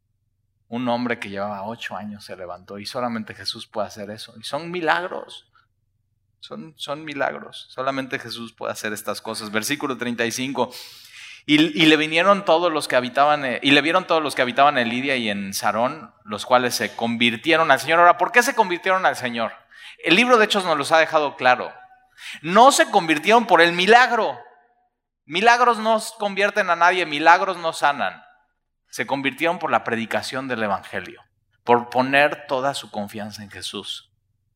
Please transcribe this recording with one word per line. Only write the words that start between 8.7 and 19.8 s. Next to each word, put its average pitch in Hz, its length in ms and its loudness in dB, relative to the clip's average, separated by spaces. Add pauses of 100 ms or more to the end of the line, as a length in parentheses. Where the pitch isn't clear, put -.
hacer 107 200 -8
estas 101 280 -8
cosas. 110 300 -10
Versículo 131 460 -4
treinta 120 280 -4
y 117 60 -2
cinco. 127 400 -4 (760)
Y, 151 360 2
y 160 60 6
le 156 100 6
vinieron 170 480 0
todos 170 260 2
los 151 160 -4
que 135 80 -2
habitaban, 139 500 2
eh, 120 180 -4
y 139 80 4
le 143 100 6
vieron 170 260 0
todos 165 140 2
los 143 140 -4
que 139 60 0
habitaban 139 360 2
en 117 120 0
Lidia 131 280 -2
y 113 120 -2
en 98 240 -6
Sarón, 120 600 -2 (100)
los 104 220 -10
cuales 123 300 2
se 107 200 -6
convirtieron 120 760 0
al 131 80 4
Señor. 160 200 2
Ahora, 175 180 6
¿por 180 140 -2
qué 240 100 6
se 240 140 -4
convirtieron 185 500 0
al 135 100 0
Señor? 117 380 -6 (500)